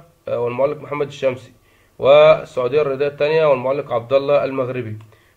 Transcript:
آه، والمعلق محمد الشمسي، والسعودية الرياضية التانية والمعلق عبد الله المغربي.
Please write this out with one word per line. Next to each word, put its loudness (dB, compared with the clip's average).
آه، -4
والمعلق -2
محمد -6
الشمسي، -6
والسعودية 4
الرياضية -2
التانية 0
والمعلق -2
عبد -4
الله 2
المغربي. -6